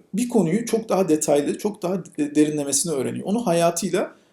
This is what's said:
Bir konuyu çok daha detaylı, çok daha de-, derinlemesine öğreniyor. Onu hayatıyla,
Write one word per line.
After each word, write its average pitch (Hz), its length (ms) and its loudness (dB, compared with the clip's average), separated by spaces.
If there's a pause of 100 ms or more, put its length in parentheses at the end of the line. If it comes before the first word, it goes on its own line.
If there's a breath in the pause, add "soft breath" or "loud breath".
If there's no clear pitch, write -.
(140)
Bir 240 160 -2
konuyu 202 360 2
çok 220 240 -2
daha 190 200 2
detaylı, 151 480 2
çok 208 240 -6
daha 180 240 -4
de-, 147 300 -4
derinlemesine 151 580 0
öğreniyor. 123 340 -4
Onu 208 200 0
hayatıyla, 170 640 0 (220 soft breath)